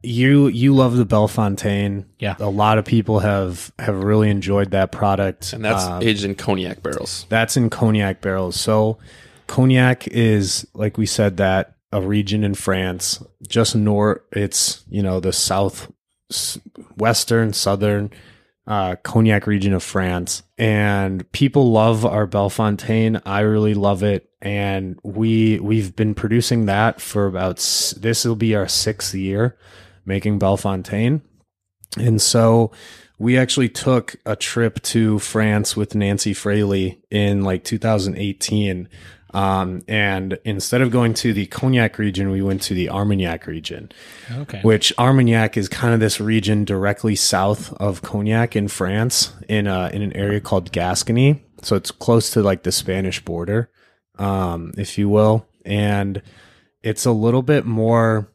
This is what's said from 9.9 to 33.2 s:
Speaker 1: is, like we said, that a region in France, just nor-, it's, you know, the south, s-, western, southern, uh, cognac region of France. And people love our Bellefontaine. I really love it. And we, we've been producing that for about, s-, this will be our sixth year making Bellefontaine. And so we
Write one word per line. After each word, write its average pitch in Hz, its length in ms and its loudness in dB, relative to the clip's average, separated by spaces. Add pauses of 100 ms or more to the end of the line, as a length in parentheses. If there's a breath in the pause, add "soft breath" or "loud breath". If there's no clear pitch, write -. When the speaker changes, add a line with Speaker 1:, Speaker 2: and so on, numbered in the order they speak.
Speaker 1:
is, 107 640 0
like 104 240 -4
we 110 80 0
said, 101 320 0
that 95 400 0 (160)
a 101 80 0
region 104 420 0
in 101 100 0
France, 92 680 -4 (240)
just 117 300 0
nor-, 104 560 2
it's, - 560 -2
you 101 120 -4
know, 92 200 -2
the 92 100 0
south, - 580 -2 (400)
s-, - 300 -8 (380)
western, 113 560 2
southern, 104 580 0 (560 loud breath)
uh, 95 360 -2
cognac 107 440 2
region 101 260 0
of 90 100 -2
France. 90 600 -4 (140)
And 101 720 0
people 135 400 2
love 110 340 4
our 107 220 0
Bellefontaine. 107 1000 0
I 98 160 -2
really 107 320 2
love 101 300 0
it. 101 260 -2 (120)
And 101 600 -6
we, 110 600 2
we've 104 340 -2
been 107 180 0
producing 117 520 0
that 104 340 0
for 104 260 -2
about, 92 340 -4
s-, - 320 -2
this - 340 -2
will 117 100 0
be 110 180 0
our 98 140 0
sixth - 480 -4
year 98 420 -2 (480 soft breath)
making 98 320 -2
Bellefontaine. 101 840 0 (760)
And 113 240 2
so 113 500 4 (480 loud breath)
we 120 180 2